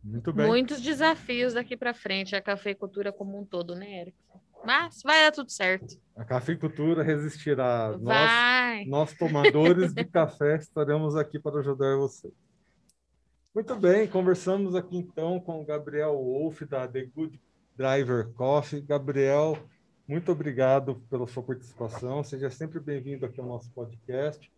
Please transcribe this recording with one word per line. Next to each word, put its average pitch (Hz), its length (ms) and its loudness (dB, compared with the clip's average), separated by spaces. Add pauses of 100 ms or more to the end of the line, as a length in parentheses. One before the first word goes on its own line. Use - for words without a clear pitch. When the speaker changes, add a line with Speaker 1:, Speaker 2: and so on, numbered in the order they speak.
Speaker 1:
Muito 113 300 -6
bem. - 140 4
Speaker 2:
Muitos 254 340 2
desafios 262 720 0
daqui 247 220 -4
pra 240 160 -4
frente, 196 440 -4
a 196 40 0
cafeicultura 202 720 -6
como 196 240 -10
um 202 80 -10
todo, 175 300 -8
né, 190 280 -12
Erickson? - 380 -20 (240)
Mas 285 380 -2
vai 311 220 6
dar 302 80 8
tudo 285 180 -8
certo. 190 500 -2 (160)
Speaker 1:
A 113 80 -12
cafeicultura 151 760 0
resistirá. 139 880 0 (100)
Nós, - 20 -8 (280)
Speaker 2:
Vai. 240 560 2
Speaker 1:
nós 147 280 0
tomadores 160 760 6
de 233 120 -2
café, 151 520 2
estaremos 151 600 -2
aqui 151 240 -2
para 147 180 -2
ajudar 135 380 0
você. - 340 -4 (1200)
Muito 220 220 -6
bem, 196 320 4
conversamos 185 680 0
aqui 180 200 -4
então 175 440 -4
com 165 200 -10
o 151 40 -10
Gabriel 147 520 -2
Wolff, 139 480 -4
da 131 220 -4
The 127 200 -6
Good 156 340 -8 (360)
Driver 127 580 0
Coffee. 143 460 0
Gabriel, 143 760 0 (480)
muito 165 260 -2
obrigado 135 640 2 (140)
pela 123 160 -4
sua 123 160 -10
participação. 123 840 -8
Seja 139 260 -8
sempre 160 300 -10
bem-vindo 139 460 -8
aqui 120 140 -10
ao 123 60 -10
nosso 120 260 -10
podcast 127 840 -8